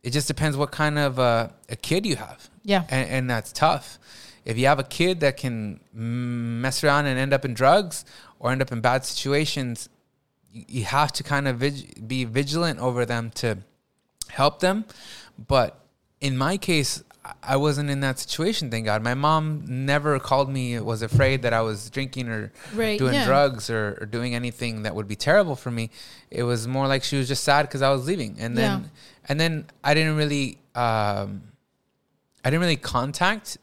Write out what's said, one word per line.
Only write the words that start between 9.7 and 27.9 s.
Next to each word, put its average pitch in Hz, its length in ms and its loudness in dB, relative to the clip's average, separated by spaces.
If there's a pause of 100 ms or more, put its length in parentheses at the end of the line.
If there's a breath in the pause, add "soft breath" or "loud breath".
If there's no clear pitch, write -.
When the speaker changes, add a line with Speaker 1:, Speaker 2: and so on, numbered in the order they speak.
Speaker 1:
y-, 113 140 -18
you 120 180 -4
have 143 280 2
to - 100 -6
kind 143 240 -2
of 123 120 -2
vig-, 135 500 -4
be 127 160 -2
vigilant 143 560 -2
over 123 260 0
them 117 300 -4
to 107 220 -2 (720)
help 143 300 2
them. 196 260 2 (640 loud breath)
But 127 320 2 (420)
in 135 160 0
my 156 200 0
case, 156 480 0 (200)
I, - 100 -14 (100)
I 131 120 0
wasn't 147 320 0
in 139 120 -2
that 135 180 0
situation, 170 500 -2
thank 113 180 -2
God. 107 180 2
My 120 100 0
mom 151 480 2 (240)
never 143 320 2
called 135 320 2
me, 123 300 -2
was 110 220 -2
afraid 131 400 4
that 117 100 2
I 113 80 2
was 110 280 -4
drinking 131 400 -6
or 107 240 -6 (220 loud breath)
Speaker 2:
Right, 220 240 0
Speaker 1:
doing 131 160 2
Speaker 2:
yeah. 277 120 2
Speaker 1:
drugs 135 440 4
or, 107 300 -2
or 107 60 -8
doing 120 280 -4
anything 120 480 -4
that 101 140 -4
would 104 100 -4
be 104 80 -6
terrible 165 400 4
for 123 160 -8
me. 113 200 -4 (420 loud breath)
It 120 100 -2
was 120 240 0
more 135 220 0
like 135 160 2
she 143 120 -2
was 131 120 0
just 135 160 -2
sad 147 260 4
'cause 135 120 -6
I 135 80 6